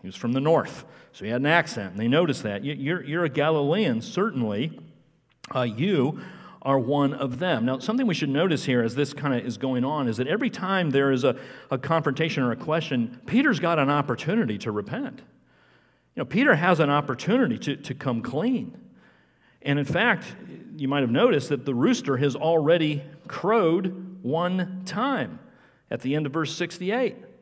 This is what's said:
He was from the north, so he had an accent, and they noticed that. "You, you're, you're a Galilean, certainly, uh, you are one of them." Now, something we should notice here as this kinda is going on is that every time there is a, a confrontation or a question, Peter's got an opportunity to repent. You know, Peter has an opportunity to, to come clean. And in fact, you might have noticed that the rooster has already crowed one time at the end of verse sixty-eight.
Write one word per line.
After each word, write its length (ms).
He 80
was 80
from 160
the 80
north, 460
so 140
he 40
had 120
an 40
accent, 440
and 100
they 80
noticed 360
that. 200
"You, 80
you're, 320
you're 200
a 40
Galilean, 720
certainly, 800
uh, 100
you 540
are 160
one 340
of 280
them." 260
Now, 120
something 280
we 80
should 160
notice 340
here 180
as 120
this 180
kinda 320
is 140
going 260
on 240
is 80
that 120
every 200
time 440
there 200
is 120
a, 120
a 60
confrontation 680
or 100
a 40
question, 680
Peter's 340
got 180
an 120
opportunity 680
to 140
repent. 500
You 80
know, 20
Peter 300
has 260
an 80
opportunity 680
to, 180
to 180
come 280
clean. 560
And 180
in 60
fact, 400
you 100
might 140
have 100
noticed 380
that 160
the 100
rooster 440
has 180
already 680
crowed 960
one 640
time 560
at 120
the 120
end 120
of 60
verse 220
sixty-eight. 640